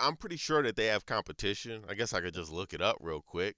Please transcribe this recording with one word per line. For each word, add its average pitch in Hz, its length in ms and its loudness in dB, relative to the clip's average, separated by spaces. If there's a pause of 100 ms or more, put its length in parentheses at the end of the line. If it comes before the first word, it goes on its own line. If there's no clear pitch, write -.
I'm 156 100 2
pretty 170 200 -8
sure 151 260 2
that 113 140 2
they 110 100 4
have 107 200 2
competition. 107 840 -2
I 101 60 -6
guess 110 180 0
I 92 80 2
could 87 140 -2
just 82 180 -6
look 90 220 -4
it 80 80 -2
up 104 180 4
real 78 220 -4
quick, 92 360 -2